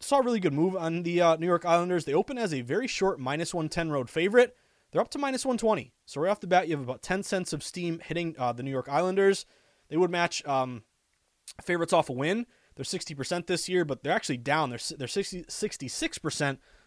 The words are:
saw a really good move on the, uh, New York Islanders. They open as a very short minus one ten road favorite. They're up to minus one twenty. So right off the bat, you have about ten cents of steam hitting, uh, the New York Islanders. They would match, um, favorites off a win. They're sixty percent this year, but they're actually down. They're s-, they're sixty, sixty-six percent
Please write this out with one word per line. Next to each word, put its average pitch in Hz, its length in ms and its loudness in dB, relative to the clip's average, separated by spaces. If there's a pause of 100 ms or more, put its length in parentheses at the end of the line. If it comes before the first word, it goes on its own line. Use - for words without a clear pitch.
saw 277 180 2
a - 20 4
really 233 180 2
good 165 140 2
move 175 200 2
on 170 280 -2
the, 170 180 0
uh, 165 160 6
New 165 80 -4
York 175 220 2
Islanders. 175 400 2
They 135 80 -2
open 240 240 0
as 208 160 -2
a 131 80 -2
very 165 240 -2
short 190 340 0
minus 147 320 -2
one 160 160 -2
ten 165 220 -2
road 135 180 -2
favorite. 208 480 4 (340)
They're 170 120 2
up 240 80 -2
to - 80 -6
minus 269 260 -2
one 254 140 0
twenty. 208 340 0 (140)
So - 160 -4
right 180 80 2
off 208 100 0
the 202 60 -10
bat, 180 220 4
you 165 60 0
have 143 80 -4
about 123 200 -8
ten 190 200 -2
cents 185 300 -4
of 147 100 -6
steam 170 400 -6
hitting, 165 360 -4
uh, 123 140 0
the 120 100 -6
New 135 80 -6
York 131 180 -2
Islanders. 190 560 2 (460)
They 151 80 0
would 180 120 4
match, 175 360 0
um, 127 380 0 (800)
favorites 170 300 0
off 165 160 4
a 135 60 -4
win. 170 320 -2 (300)
They're 139 100 -8
sixty - 280 -8
percent 170 320 -4
this 175 220 -2
year, 180 160 2
but 147 180 -6
they're 151 120 0
actually 151 240 -2
down. 135 320 0
They're 120 80 -8
s-, - 180 -8
they're 139 100 -6
sixty, 185 420 -4
sixty-six - 680 -6
percent 139 440 -2 (260)